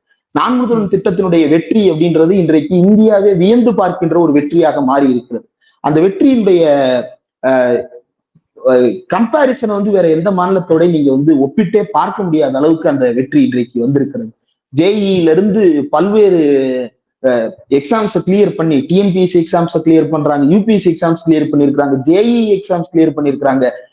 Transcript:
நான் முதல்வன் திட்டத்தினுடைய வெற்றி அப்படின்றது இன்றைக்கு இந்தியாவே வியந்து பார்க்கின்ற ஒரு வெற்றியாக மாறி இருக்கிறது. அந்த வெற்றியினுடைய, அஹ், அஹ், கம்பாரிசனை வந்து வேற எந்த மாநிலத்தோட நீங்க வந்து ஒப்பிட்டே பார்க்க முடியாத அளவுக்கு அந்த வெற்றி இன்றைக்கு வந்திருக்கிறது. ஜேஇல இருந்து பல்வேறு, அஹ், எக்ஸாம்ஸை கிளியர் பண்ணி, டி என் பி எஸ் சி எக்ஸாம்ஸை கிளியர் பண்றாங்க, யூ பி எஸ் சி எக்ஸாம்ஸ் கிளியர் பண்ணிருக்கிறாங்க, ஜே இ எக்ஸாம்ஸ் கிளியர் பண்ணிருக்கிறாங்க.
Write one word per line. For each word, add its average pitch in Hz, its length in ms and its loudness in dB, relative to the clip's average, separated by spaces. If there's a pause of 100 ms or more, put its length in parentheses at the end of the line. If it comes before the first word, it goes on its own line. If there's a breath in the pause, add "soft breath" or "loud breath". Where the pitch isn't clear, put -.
(320)
நான் 220 280 -2
முதல்வன் 220 300 -2
திட்டத்தினுடைய 180 600 0
வெற்றி 175 420 0
அப்படின்றது 160 400 2
இன்றைக்கு 156 440 0
இந்தியாவே 208 580 4
வியந்து 214 420 2
பார்க்கின்ற 175 440 -2
ஒரு 156 140 2
வெற்றியாக 147 500 0
மாறி 135 260 0
இருக்கிறது. 120 380 -6 (320)
அந்த 151 220 0
வெற்றியினுடைய, 196 600 2 (840)
அஹ், 123 340 0 (840)
அஹ், 123 360 2 (120)
கம்பாரிசனை 240 540 0
வந்து 208 240 -4
வேற 180 180 2
எந்த 165 220 0
மாநிலத்தோட 180 580 0
நீங்க 147 220 0
வந்து 139 340 2
ஒப்பிட்டே 202 460 -2
பார்க்க 190 320 -2
முடியாத 151 340 -2
அளவுக்கு 160 320 0
அந்த 131 220 0
வெற்றி 131 320 0
இன்றைக்கு 123 360 -4
வந்திருக்கிறது. 123 500 -4 (480)
ஜேஇல 190 520 0
இருந்து 185 600 2
பல்வேறு, 190 520 2 (840)
அஹ், 117 220 0 (200)
எக்ஸாம்ஸை 185 560 -2
கிளியர் 190 300 0
பண்ணி, 160 240 0
டி 165 160 -2
என் 196 180 2
பி 185 80 0
எஸ் 180 100 0
சி 180 80 2
எக்ஸாம்ஸை 165 460 -2
கிளியர் 160 240 2
பண்றாங்க, 147 440 0
யூ 208 100 2
பி 220 100 0
எஸ் 196 100 0
சி 180 60 0
எக்ஸாம்ஸ் 165 400 -2
கிளியர் 151 220 0
பண்ணிருக்கிறாங்க, 143 440 0
ஜே 160 280 0
இ 233 280 0
எக்ஸாம்ஸ் 185 420 -4
கிளியர் 160 220 2
பண்ணிருக்கிறாங்க. 135 540 -2 (240 loud breath)